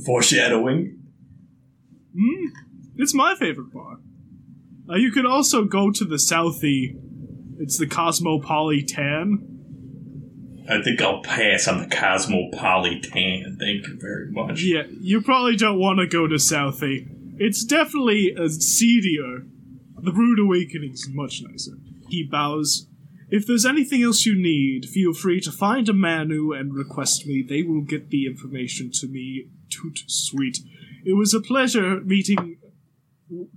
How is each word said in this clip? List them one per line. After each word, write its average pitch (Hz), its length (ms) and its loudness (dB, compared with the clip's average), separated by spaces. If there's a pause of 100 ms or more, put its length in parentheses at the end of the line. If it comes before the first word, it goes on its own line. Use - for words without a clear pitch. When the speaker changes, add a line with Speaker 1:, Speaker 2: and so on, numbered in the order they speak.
Speaker 1:
foreshadowing. 123 920 2 (1160)
Speaker 2:
Hmm? 269 320 0 (520)
It's 285 160 0
my 302 220 4
favorite 143 360 -4
bar. - 280 -18 (920)
Uh, 170 60 -2
you 233 160 4
could 254 140 2
also 254 380 4
go 196 280 2
to 202 120 0
the 156 140 -2
Southie. 156 840 0 (600)
It's 139 180 -4
the 160 100 -2
Cosmopolitan. 156 1600 0 (1200)
Speaker 1:
I 107 120 2
think 120 200 0
I'll 95 200 0
pass 101 480 2
on 92 100 2
the - 160 -8
Cosmopolitan. 92 1600 0
Thank 101 280 -4
you - 120 -14
very 101 320 -10
much. 143 300 -4
Speaker 2:
Yeah, 170 220 2 (160)
you 196 220 2
probably 247 340 2
don't 208 240 2
want 190 200 4
to 180 80 2
go 165 200 2
to 156 80 2
Southie. 139 720 -2 (300)
It's 208 260 0
definitely 254 720 2
a 170 120 0
seedier. 156 960 2 (580)
The 180 80 -2
Brood 233 280 4
Awakening's 170 680 0
much 135 340 -8
nicer. - 300 -14 (360)
He 170 200 -2
bows. 147 580 -2 (420)
"If 208 180 2
there's 240 180 4
anything 269 380 2
else 233 220 4
you 214 100 4
need, 147 520 2
feel 180 260 2
free 180 280 0
to 160 100 -6
find 214 360 2
a 214 60 2
Manu 160 600 2
and 139 220 -6
request 139 500 -4
me. 139 160 0
They 139 220 -2
will 160 180 0
get 147 280 -6
the 139 160 0
information 127 680 -8
to 135 120 -4
me. 131 400 -10 (220)
Toot - 380 -10
sweet. 135 500 -4 (480)
It 185 80 2
was 202 200 4
a 220 80 2
pleasure 240 600 2
meeting 190 560 0 (720)
w-, 175 280 -12